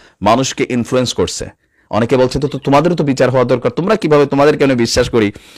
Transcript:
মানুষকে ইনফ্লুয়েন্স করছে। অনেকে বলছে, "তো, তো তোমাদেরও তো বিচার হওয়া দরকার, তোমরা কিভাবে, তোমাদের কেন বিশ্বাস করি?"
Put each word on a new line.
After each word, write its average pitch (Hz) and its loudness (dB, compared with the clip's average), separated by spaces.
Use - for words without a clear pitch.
মানুষকে 117 0
ইনফ্লুয়েন্স 123 -2
করছে। - -4
অনেকে 117 0
বলছে, 127 0
"তো, 143 -2
তো 135 -8
তোমাদেরও 151 2
তো 160 -2
বিচার 135 0
হওয়া 127 2
দরকার, 120 0
তোমরা 185 -2
কিভাবে, 147 2
তোমাদের 143 2
কেন 139 2
বিশ্বাস 120 0
করি?" 107 0